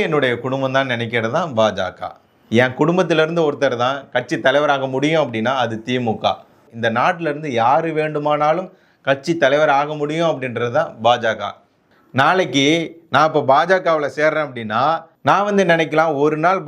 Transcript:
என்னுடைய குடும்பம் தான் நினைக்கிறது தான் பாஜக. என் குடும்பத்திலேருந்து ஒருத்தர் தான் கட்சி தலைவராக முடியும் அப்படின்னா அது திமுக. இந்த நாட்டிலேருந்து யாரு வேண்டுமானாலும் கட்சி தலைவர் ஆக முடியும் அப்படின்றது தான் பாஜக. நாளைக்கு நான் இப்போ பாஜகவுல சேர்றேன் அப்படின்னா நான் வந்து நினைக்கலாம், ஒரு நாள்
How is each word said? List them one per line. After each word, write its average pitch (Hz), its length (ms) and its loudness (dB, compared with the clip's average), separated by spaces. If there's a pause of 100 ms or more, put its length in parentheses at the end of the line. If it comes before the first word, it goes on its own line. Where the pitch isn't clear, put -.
என்னுடைய 139 260 0 (140)
குடும்பம் 131 320 -2
தான் 131 160 0
நினைக்கிறது 117 460 -2
தான் 165 200 -6
பாஜக. 95 420 -2 (480)
என் 127 260 2
குடும்பத்திலேருந்து 165 680 2
ஒருத்தர் 131 340 0
தான் 135 160 0 (160)
கட்சி 123 320 -4
தலைவராக 139 480 2
முடியும் 151 300 0
அப்படின்னா 117 300 -2 (100)
அது 113 120 -4 (120)
திமுக. 123 400 -2 (500)
இந்த 113 120 -2 (100)
நாட்டிலேருந்து 156 500 -2 (140)
யாரு 156 260 2 (100)
வேண்டுமானாலும் 151 720 -2 (380)
கட்சி 139 260 0 (100)
தலைவர் 147 380 4
ஆக 147 200 -4
முடியும் 160 300 -2
அப்படின்றது 120 480 -4
தான் 160 140 -2 (140)
பாஜக. 110 360 2 (760)
நாளைக்கு 147 440 2 (500)
நான் 151 140 4
இப்போ 143 220 0
பாஜகவுல 165 640 2
சேர்றேன் 151 300 0
அப்படின்னா 117 340 -4 (480)
நான் 185 200 4
வந்து 196 140 2 (100)
நினைக்கலாம், 160 500 2
ஒரு 151 220 2
நாள் 185 240 2